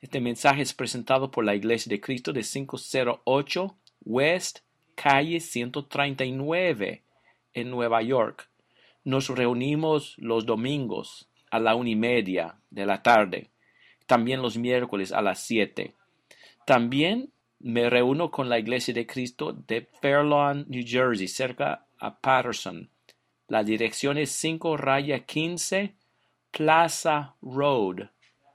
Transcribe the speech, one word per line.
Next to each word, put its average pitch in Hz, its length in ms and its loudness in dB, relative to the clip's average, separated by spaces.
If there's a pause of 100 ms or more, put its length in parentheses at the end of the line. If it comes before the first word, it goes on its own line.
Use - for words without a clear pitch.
Este 135 200 -6
mensaje 135 420 2
es 131 120 -6
presentado 131 560 -2
por 117 140 -2
la 104 100 2
Iglesia 110 360 -2
de 101 100 -2
Cristo 131 320 -6
de 123 100 -4
cinco 135 340 -8
cero 123 460 -2
ocho 147 540 0 (280)
West, 147 580 0 (340)
calle 151 420 2
ciento 127 460 -6
treinta 139 400 -4
y 127 80 -4
nueve, 139 720 -4 (500)
en 123 160 -6
Nueva 117 320 0
York. 120 460 -2 (560)
Nos 135 240 0
reunimos 139 880 0
los 113 260 -2
domingos 120 840 -4 (240)
a 113 80 2
la 113 160 4
una 120 140 -2
y 107 60 2
media 98 600 0 (120)
de 101 160 -6
la 98 160 0
tarde, 107 500 4 (560)
también 127 360 2
los 113 160 -2
miércoles 120 540 -2
a 107 100 0
las 95 160 0
siete. - 560 -2 (720)
También 143 600 2 (360)
me 120 240 2
reúno 131 440 2
con 131 160 -4
la 120 100 2
Iglesia 120 340 -2
de 117 140 -4
Cristo 131 460 -8
de - 340 -6 (140)
Fair 143 240 4
Lawn, 143 440 2
New 123 160 -6
Jersey, 117 440 0
cerca 139 580 -4 (140)
a - 180 -10
Patterson. 120 720 0 (560)
La 110 160 0
dirección 113 560 -2
es 143 140 -2
cinco 160 440 -2
raya 139 440 0
quince 175 720 -4 (560)
Plaza 156 880 2
Road, 123 680 0 (460)